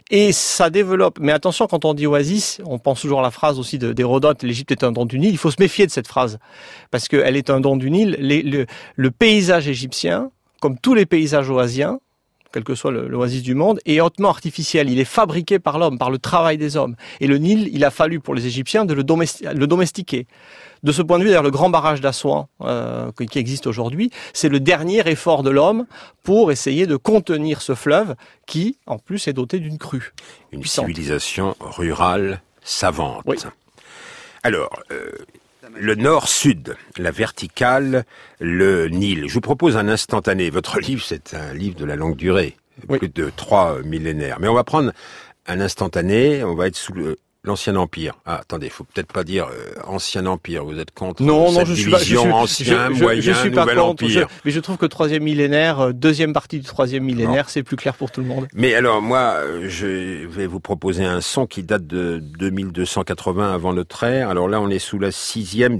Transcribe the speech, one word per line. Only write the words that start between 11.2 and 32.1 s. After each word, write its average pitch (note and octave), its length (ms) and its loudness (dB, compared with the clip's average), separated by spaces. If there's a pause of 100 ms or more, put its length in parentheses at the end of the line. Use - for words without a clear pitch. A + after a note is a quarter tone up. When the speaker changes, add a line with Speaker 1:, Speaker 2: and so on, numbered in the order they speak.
Speaker 1:
oasiens, C3 520 0 (500)
quel A2+ 140 -6
que C3 100 -4
soit C#3 160 -4
le, B2 180 -4
l'oasis B2 340 -2
du B2+ 120 -2
monde, F3+ 300 2
est D#3 160 2
hautement F3+ 300 2
artificiel. D3+ 580 -2
Il B2+ 100 0
est C3 60 4
fabriqué E3+ 540 0
par D3+ 200 -2
l'homme, D3+ 200 0
par C3 120 0
le C3 60 -2
travail E3 400 2
des D3+ 220 -4
hommes. B2 180 -2 (240)
Et C#3 60 0
le C#3 100 4
Nil, G3 380 2
il C#3+ 100 2
a C3+ 60 6
fallu D#3+ 300 0
pour C#3 140 -6
les B2 120 -2
Égyptiens C3+ 400 -2
de D#3 80 0
le C#3 100 0
domesti-, D#3+ 400 0 (100)
le C#3+ 120 2
domestiquer. E3+ 600 0 (560)
De D3 80 0
ce D#3 120 2
point F3 160 4
de F#3+ 60 2
vue, G#3+ 40 2
d'ailleurs, E3+ 140 6
le C#3+ 80 4
grand C#3+ 180 2
barrage D3+ 320 2
d'Assouan, C#3+ 480 -2 (140)
euh, A#2+ 560 -4
qui, B2 80 -6
qui C#3 120 -4
existe C3 280 -4
aujourd'hui, B2 440 -2 (220)
c'est - 160 0
le C#3 120 2
dernier E3+ 500 2
effort D3+ 320 2
de C3+ 80 2
l'homme F#3+ 340 4 (380)
pour G3 280 4
essayer C#3 360 0
de D3 100 0
contenir D#3 640 0
ce C3+ 140 -4
fleuve D#3+ 400 2 (320)
qui, G3 400 -2
en - 100 -6
plus, - 320 -8
est C#3 60 -2
doté C3 240 -4
d'une D#3 180 -8
crue - 380 -10 (360)
Speaker 2:
Une C#2 100 -12
Speaker 1:
puissante. - 260 -4
Speaker 2:
civilisation D#2+ 760 -4
rurale F2+ 800 -2 (240)